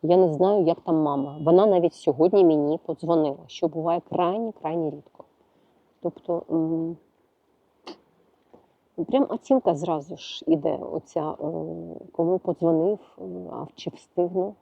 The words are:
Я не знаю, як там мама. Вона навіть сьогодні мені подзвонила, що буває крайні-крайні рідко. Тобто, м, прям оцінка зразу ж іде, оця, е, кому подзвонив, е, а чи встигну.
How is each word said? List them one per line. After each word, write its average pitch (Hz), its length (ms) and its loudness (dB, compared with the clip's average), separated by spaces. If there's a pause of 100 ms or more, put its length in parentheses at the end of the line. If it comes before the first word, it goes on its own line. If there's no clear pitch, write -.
Я 170 160 4
не 180 160 4
знаю, 190 300 2
як 165 180 2
там 165 140 -2
мама. 143 460 0
Вона 175 240 6
навіть 180 280 2
сьогодні 175 520 4
мені 151 400 4
подзвонила, 156 520 -2 (100)
що - 200 -4
буває 165 420 -2
крайні-крайні 175 800 -2
рідко. - 340 -16 (800)
Тобто, 170 500 -6
м, 165 460 -2 (2000)
прям 269 220 2
оцінка 240 460 0
зразу 156 420 -6
ж - 300 -14
іде, 156 320 0 (120)
оця, 156 400 -6
е, - 40 -10 (760)
кому 175 280 0
подзвонив, 170 600 0 (200)
е, 185 40 -14 (280)
а 123 140 -10 (100)
чи - 140 -10
встигну. 185 720 -4